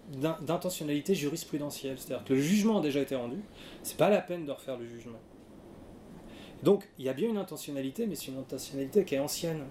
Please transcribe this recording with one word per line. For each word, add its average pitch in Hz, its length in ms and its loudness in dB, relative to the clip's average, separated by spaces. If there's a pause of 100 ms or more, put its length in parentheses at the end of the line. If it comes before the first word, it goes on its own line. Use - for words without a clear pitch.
(140)
d'in-, 156 280 0
d'intentionnalité 160 720 0
jurisprudentielle, 143 840 -2
c'est-à-dire 127 240 -6
que 135 100 2
le 131 60 8
jugement 202 380 6
a - 40 4
déjà 143 200 4
été 135 140 0
rendu, 123 260 -4 (420)
c'est - 140 -10
pas 156 120 8
la 196 120 6
peine 175 240 -4
de 139 60 -4
refaire 131 260 -6
le 120 80 -8
jugement. 117 340 -12 (1400)
Donc 196 240 6 (120)
il 139 40 -6
y 127 60 0
a 131 40 2
bien 160 140 0
une 220 100 0
intentionnalité, 147 720 -4
mais 175 80 -2
c'est - 120 -8
une 131 120 -6
intentionnalité 135 640 0
qui 143 120 -2
est 135 40 4
ancienne, 151 520 -2